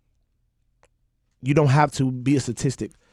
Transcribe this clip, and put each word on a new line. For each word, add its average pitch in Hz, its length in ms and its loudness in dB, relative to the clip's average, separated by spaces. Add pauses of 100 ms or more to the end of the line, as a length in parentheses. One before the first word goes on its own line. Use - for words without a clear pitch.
(1400)
you 131 120 0
don't 147 140 4
have 143 240 4
to 131 180 -2
be 127 260 -2
a 131 40 0
statistic. 123 500 -6 (220)